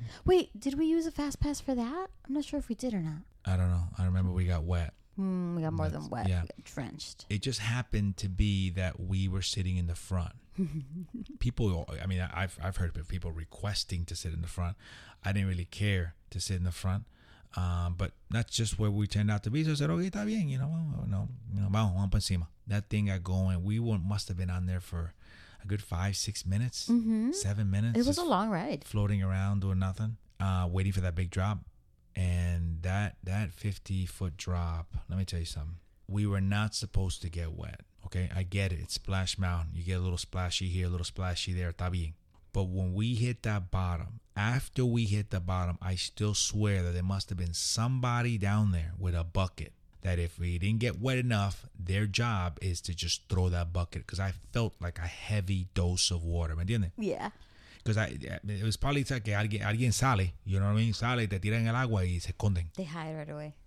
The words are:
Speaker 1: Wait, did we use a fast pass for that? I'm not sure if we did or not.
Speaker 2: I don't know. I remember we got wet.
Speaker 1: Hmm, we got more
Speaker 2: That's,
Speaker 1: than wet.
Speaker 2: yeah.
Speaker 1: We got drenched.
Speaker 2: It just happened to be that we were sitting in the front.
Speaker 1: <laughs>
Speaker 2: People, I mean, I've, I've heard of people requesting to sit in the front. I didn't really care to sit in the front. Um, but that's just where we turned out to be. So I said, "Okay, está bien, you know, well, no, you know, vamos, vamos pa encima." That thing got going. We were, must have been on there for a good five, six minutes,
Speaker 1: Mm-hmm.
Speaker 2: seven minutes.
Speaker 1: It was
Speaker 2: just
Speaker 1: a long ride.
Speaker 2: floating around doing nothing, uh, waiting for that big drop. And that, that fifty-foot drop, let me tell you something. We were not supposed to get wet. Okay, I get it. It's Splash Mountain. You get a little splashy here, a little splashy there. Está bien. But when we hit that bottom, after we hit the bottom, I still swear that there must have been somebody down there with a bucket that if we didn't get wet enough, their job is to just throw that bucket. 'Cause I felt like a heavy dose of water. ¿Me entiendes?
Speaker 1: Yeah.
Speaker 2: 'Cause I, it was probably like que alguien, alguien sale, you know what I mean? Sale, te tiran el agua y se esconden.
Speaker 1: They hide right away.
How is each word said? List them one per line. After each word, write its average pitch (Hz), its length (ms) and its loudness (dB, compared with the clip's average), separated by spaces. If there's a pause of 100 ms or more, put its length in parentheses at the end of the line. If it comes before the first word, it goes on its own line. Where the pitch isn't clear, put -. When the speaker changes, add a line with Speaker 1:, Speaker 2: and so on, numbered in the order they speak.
(260)
Speaker 1:
Wait, 359 340 4
did 277 180 -2
we 320 80 2
use 320 200 2
a 330 60 -2
fast 285 280 -4
pass 294 220 0
for 269 140 0
that? 269 320 -2 (200)
I'm 262 60 -4
not 294 120 0
sure 285 140 -4
if - 80 -8
we 226 80 -2
did 254 180 -4
or 202 80 0
not. 160 200 -4 (240)
Speaker 2:
I 95 100 2
don't 90 140 4
know. 87 140 2 (140)
I 92 80 2
remember 92 260 2
we 90 140 2
got 87 180 2
wet. 87 300 0 (240)
Speaker 1:
Hmm, 180 380 0
we 165 80 0
got 156 100 0
more 160 160 2
Speaker 2:
That's, 151 140 -4
Speaker 1:
than 147 60 -10
wet. 113 200 0
Speaker 2:
yeah. 90 140 2
Speaker 1:
We 85 40 -6
got - 160 -14
drenched. - 680 -10
Speaker 2:
It 104 120 0
just 120 180 -2
happened 107 580 0
to 98 120 -2
be 95 420 2
that 90 280 -2
we 95 280 0
were 95 140 0
sitting 92 360 0
in 87 100 0
the 87 80 -2
front. - 380 -2 (240)
Speaker 1:
<laughs> 170 840 -6
Speaker 2:
People, 104 500 2 (120)
I - 40 -4
mean, 92 160 0 (120)
I've, 92 300 -4
I've 95 140 -2
heard 87 180 0
of 78 120 -6
people 85 240 -4
requesting 85 760 -4
to - 100 -8
sit - 180 -6
in 82 80 -4
the 85 60 -4
front. 87 300 -4 (460)
I 98 80 0
didn't 98 180 2
really 90 160 -2
care 92 500 0 (140)
to 90 100 -6
sit 95 180 -2
in 87 60 0
the 90 80 2
front. 95 340 0 (520)
Um, 87 400 0
but 95 140 -2 (180)
that's - 260 -2
just 110 240 0
where 107 120 2
we 104 160 2
turned 104 220 2
out 104 140 2
to 110 80 -2
be. 151 140 2
So 156 60 2
I - 20 2
said, 143 160 0
"Okay, 170 200 2
está 202 160 -2
bien, 214 220 2
you 135 100 0
know, 131 120 0
well, 160 360 -2
no, 104 220 0 (260)
you 101 60 0
know, 98 100 2
vamos, 104 240 4
vamos 98 160 2
pa 98 100 4
encima." 87 280 0 (200)
That 101 220 0
thing 104 180 2
got 95 180 0
going. 92 400 2
We 104 120 2
were, 117 200 2
must 98 320 0
have 90 80 -4
been 90 120 -2
on 90 180 0
there 90 120 0
for 85 340 -6 (480)
a - 60 -10
good 101 160 -2
five, 92 320 -2
six - 300 -4
minutes, 107 420 0
Speaker 1:
Mm-hmm. 226 460 4
Speaker 2:
seven 214 360 0
minutes. 107 280 2
Speaker 1:
It - 20 4
was 247 160 4
Speaker 2:
just 320 40 -4
Speaker 1:
a 359 40 -2
long 220 260 2
ride. 190 360 -2
Speaker 2:
floating 104 360 2
around 95 400 2
doing 95 180 2
nothing, 98 360 0 (240)
uh, 92 320 2
waiting 95 220 2
for 95 80 2
that 90 120 0
big 87 160 0
drop. 98 300 0 (560)
And 87 680 2
that, 95 400 0
that 95 280 -2
fifty-foot 95 840 -4
drop, 85 580 -2 (140)
let 92 100 0
me 95 60 2
tell 90 140 -4
you 82 60 -2
something. 80 300 -6 (320)
We 104 180 2
were 98 160 2
not 104 320 2
supposed - 500 0
to 87 60 -4
get 82 220 -4
wet. 78 300 -8 (240)
Okay, 92 280 -2
I 92 100 0
get 95 280 0
it. 80 100 -2
It's - 120 -6
Splash 95 440 -2
Mountain. 87 380 0
You 85 80 -4
get 92 160 0
a - 20 0
little 90 160 0
splashy 92 520 -2
here, 90 180 0
a - 20 0
little 87 160 -2
splashy 92 460 -4
there. 87 220 -2
Está 92 180 -2
bien. 82 220 -2 (400)
But 98 120 2
when 90 280 0
we 113 220 2
hit 117 280 0
that 104 280 -2
bottom, 90 480 -2 (160)
after 120 480 0
we 120 220 2
hit 104 240 0
the 95 100 0
bottom, 87 420 0
I 92 140 -2
still 104 380 -2
swear 101 500 2
that 87 80 0
there 87 120 0
must 95 260 0
have 95 80 -4
been 87 160 -2
somebody 120 840 0
down 104 340 4
there 82 280 2
with 90 160 0
a 82 80 2
bucket 87 480 -2 (300)
that 90 180 2
if 85 180 -2
we 87 220 0
didn't 104 200 4
get 107 200 0
wet 127 180 2
enough, 107 480 2 (140)
their 95 280 2
job 98 540 0
is 90 200 -2
to - 120 -4
just - 360 -2
throw 92 180 4
that 87 240 2
bucket. 87 340 -2
'Cause - 140 -6
I 95 140 0 (180)
felt 113 300 0
like 85 180 -6
a 87 80 -4
heavy 95 680 0
dose 90 360 4
of 85 140 -2
water. 85 320 0
¿Me 85 80 -2
entiendes? 104 320 2
Speaker 1:
Yeah. 208 320 -2 (560)
Speaker 2:
'Cause 110 100 2
I, 101 220 0 (280)
it 101 180 -4
was 110 120 2
probably 143 340 2
like 127 140 -2
que 107 100 0
alguien, 104 280 2
alguien 110 320 4
sale, 101 400 4 (100)
you 98 160 2
know 98 60 4
what 101 80 4
I - 20 4
mean? 110 180 4
Sale, 117 340 0
te 95 120 0
tiran 110 280 2
el 113 80 2
agua 117 280 2
y 90 160 0
se - 140 -6
esconden. 87 420 0
Speaker 1:
They 190 80 -4
hide 160 320 -6
right 151 140 -8
away. 151 260 -8 (120)